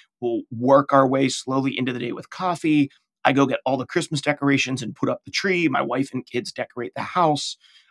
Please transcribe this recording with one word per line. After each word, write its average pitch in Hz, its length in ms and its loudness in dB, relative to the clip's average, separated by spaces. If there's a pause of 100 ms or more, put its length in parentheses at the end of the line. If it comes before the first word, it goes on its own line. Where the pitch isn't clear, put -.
(200)
We'll 117 220 -2 (100)
work 135 400 4
our 135 160 6
way 135 220 2
slowly 135 480 -2
into 127 160 -2
the 123 60 -6
day 120 120 -6
with - 200 -12
coffee. 156 580 0 (340)
I 135 100 2
go 135 120 2
get 127 200 -2
all 127 120 0
the 123 80 -6
Christmas 156 340 -4
decorations 139 640 0
and 110 140 -10
put 131 140 -4
up 123 160 -4
the 143 60 -16
tree. 175 360 0
My 139 160 0
wife 131 280 -2
and 127 140 -8
kids 110 260 -6
decorate - 440 -8
the 110 80 -6
house. 156 520 0 (340)